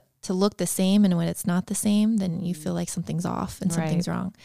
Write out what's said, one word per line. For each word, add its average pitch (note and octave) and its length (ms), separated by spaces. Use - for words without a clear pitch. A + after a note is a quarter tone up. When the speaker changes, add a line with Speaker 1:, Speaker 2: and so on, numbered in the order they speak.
Speaker 1:
to - 120
look G3 220
the F3+ 100
same. G3 380
And F3+ 140
when E3+ 100
it's - 180
not F3+ 220
the G3 80
same, G#3+ 420
then F#3 280
you F3 100
feel E3 180
like F3 140
something's E3+ 380
off - 360
and F#3 80
Speaker 2:
Right. E3 120
Speaker 1:
something's E3 260
wrong. F3+ 260